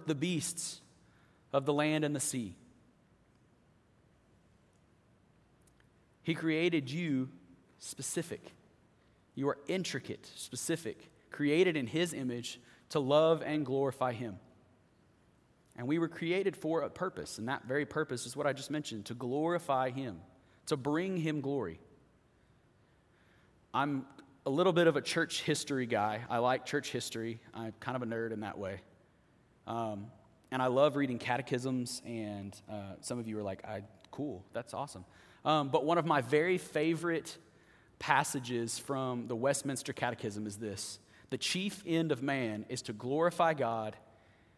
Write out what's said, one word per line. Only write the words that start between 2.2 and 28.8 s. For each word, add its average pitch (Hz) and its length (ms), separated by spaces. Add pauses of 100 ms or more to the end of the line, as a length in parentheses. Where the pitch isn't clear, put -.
He 165 120
created 160 560
you 143 380 (500)
specific. - 720 (840)
You 139 140
are - 80 (100)
intricate, 160 680
specific, - 760 (200)
created 156 480
in 127 100
his 160 260
image 120 460 (300)
to 156 100
love 151 460
and 151 200
glorify 131 480
him. 110 260 (1400)
And 120 120
we 156 120
were 165 80
created 170 500
for 160 240
a 143 80
purpose, - 480
and 110 120
that - 160
very 139 200
purpose 143 400
is 123 100
what 143 120
I 139 60
just 131 180
mentioned, 139 340
to - 80
glorify 135 800
him, 120 300 (460)
to 156 80
bring 160 420
him 156 240
glory. 127 380 (1900)
I'm 135 320 (400)
a - 40
little 175 240
bit 170 140
of 160 80
a 147 60
church - 420
history 143 420
guy. 107 440
I 120 100
like 123 260
church - 240
history. 113 500 (140)
I'm 113 260
kind 127 160
of 127 60
a 120 60
nerd 113 240
in 110 80
that 104 180
way. 95 220 (880)